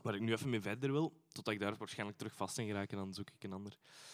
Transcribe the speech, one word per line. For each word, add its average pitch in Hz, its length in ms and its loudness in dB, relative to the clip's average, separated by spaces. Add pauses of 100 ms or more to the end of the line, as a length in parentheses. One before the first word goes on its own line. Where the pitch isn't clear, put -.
Waar 107 120 2
ik 101 60 0
nu 113 120 4
even 120 180 2
mee 113 100 4
verder 120 320 0
wil, 156 360 2
totdat 107 260 0
ik 98 60 0
daar 104 160 4
waarschijnlijk 104 420 -4
terug 107 160 -4
vast - 240 0
in 113 80 0
geraak 101 240 0
en 101 80 -2
dan 95 160 -2
zoek 101 160 -6
ik - 140 -20
een 98 80 -4
ander. 101 240 -6 (380)